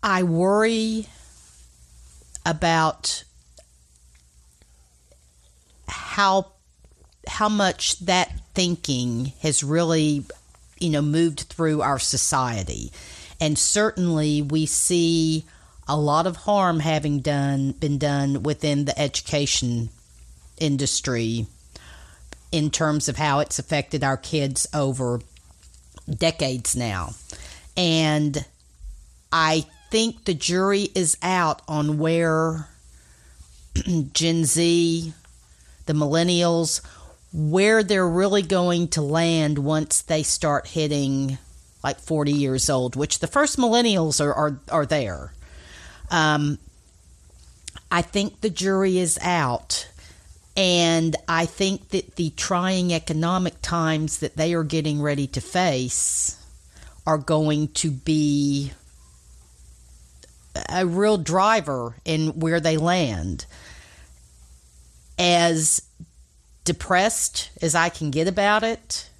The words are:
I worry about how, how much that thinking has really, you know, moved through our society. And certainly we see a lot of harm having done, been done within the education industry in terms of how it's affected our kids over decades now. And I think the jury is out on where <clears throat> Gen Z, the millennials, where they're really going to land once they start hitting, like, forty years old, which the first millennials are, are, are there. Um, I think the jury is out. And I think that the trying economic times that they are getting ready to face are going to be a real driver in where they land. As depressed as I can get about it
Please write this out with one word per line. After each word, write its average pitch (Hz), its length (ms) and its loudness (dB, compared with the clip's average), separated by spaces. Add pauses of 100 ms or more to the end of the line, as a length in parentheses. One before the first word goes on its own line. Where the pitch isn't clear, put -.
I 185 220 0
worry 214 840 2 (1400)
about 160 800 0 (2750)
how, 196 640 0 (760)
how 214 220 -2
much 202 520 0
that 180 300 0 (220)
thinking 131 880 -2
has 156 200 0
really, 151 640 0 (560)
you 175 100 0
know, 151 120 2
moved 151 480 0
through 156 320 0
our 135 180 0
society. 113 920 -4 (480)
And 151 160 0
certainly 170 840 2
we 151 260 0
see 165 760 2 (420)
a 147 120 -2
lot 151 300 2
of 175 100 -6
harm 185 420 2
having 151 400 0
done, 139 520 0
been 143 260 -2
done 139 460 0
within 147 420 0
the 139 120 -4
education 127 920 -2 (680)
industry 123 880 -2 (1040)
in 151 180 0
terms 151 400 0
of 127 80 -4
how 143 220 0
it's - 200 -2
affected 143 440 -4
our - 140 0
kids 139 560 -2
over 131 460 -2 (880)
decades 143 680 -2
now. 101 360 -4 (640)
And 151 680 2 (880)
I 160 320 2 (260)
think 220 320 0
the 190 100 -2
jury 190 640 0
is 180 260 0
out 175 460 0
on 151 300 0
where 160 720 0 (1080)
<clears throat> 160 380 0
Gen 165 320 2
Z, 165 680 2 (720)
the 160 60 0
millennials, 170 880 2 (520)
where 190 500 4
they're 185 240 2
really 190 340 2
going 175 460 2
to - 140 -2
land 156 580 2
once 151 420 0
they 156 220 -2
start - 440 0
hitting, 139 680 -2 (460)
like, 135 160 -4
forty 147 320 0
years 139 380 0
old, 127 260 0
which 143 240 -2
the 170 80 -4
first 294 300 0
millennials 220 640 2
are, 143 100 2
are, 147 260 0 (120)
are 151 140 2
there. 101 480 -4 (760)
Um, 151 500 2 (1300)
I 175 100 2
think 202 380 -4
the 220 100 -2
jury 190 480 0
is 180 240 0
out. 156 680 -2 (680)
And 165 600 2 (100)
I 170 180 2
think 190 440 -4
that - 260 -6
the 165 160 -2
trying 180 600 0
economic 170 680 -2
times 160 580 -2
that - 180 -6
they 160 160 0
are 165 100 0
getting 147 380 -2
ready 143 260 0
to 131 140 -6
face - 1000 -2 (640)
are 160 120 2
going 151 560 2
to 160 180 -2
be 143 800 0 (2000)
a 185 160 -2
real 196 320 2
driver 156 880 0
in 156 340 0
where 165 220 2
they 160 160 2
land. 135 680 0 (1700)
As 170 640 4 (800)
depressed - 840 0 (120)
as 165 140 0
I 170 140 4
can 156 200 -6
get 160 200 2
about 208 340 2
it - 460 -6 (100)